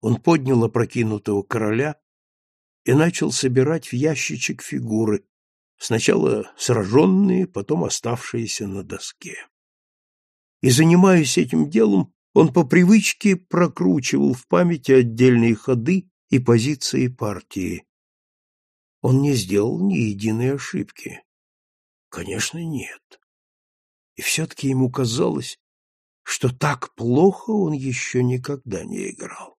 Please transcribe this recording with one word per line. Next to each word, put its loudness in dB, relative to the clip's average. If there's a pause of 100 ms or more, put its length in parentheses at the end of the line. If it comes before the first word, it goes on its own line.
Он 0
поднял 2
опрокинутого -2
короля -4 (840)
и 2
начал 2
собирать 0
в -10
ящичек -4
фигуры, -2 (500)
сначала 0
сражённые, 2
потом -4
оставшиеся -6
на -10
доске. -14 (1300)
И, 4
занимаясь 6
этим 0
делом, 2 (240)
он 6
по 2
привычке 4
прокручивал 0
в -8
памяти 2
отдельные 4
ходы -2 (220)
и 4
позиции 0
партии. -8 (1160)
Он 2
не 0
сделал 0
ни 0
единой -2
ошибки. -12 (880)
Конечно, -8
нет. -12 (960)
И -14
всё-таки -6
ему 0
казалось, -4 (640)
что -4
так -4
плохо 0
он -2
ещё -4
никогда -6
не -10
играл. -18